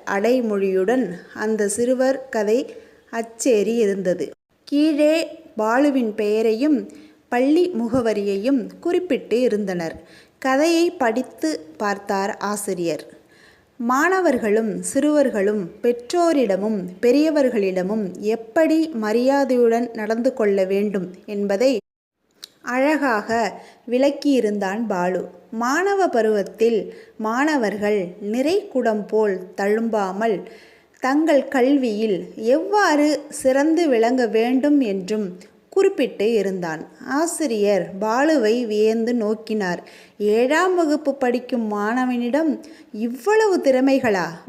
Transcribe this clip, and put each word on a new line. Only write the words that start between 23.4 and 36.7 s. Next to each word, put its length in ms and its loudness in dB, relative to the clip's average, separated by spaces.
விளக்கியிருந்தான் 960 0
பாலு. 420 -2
மாணவ 560 0
பருவத்தில் 840 0
மாணவர்கள் 920 0
நிறைக்குடம் 760 -2
போல் 320 0
தழும்பாமல் 840 -2
தங்கள் 480 2
கல்வியில் 880 0
எவ்வாறு 920 2
சிறந்து 600 2
விளங்க 380 2
வேண்டும் 520 2
என்றும் 580 -4
குறிப்பிட்டு 640 0
இருந்தான். 540 -2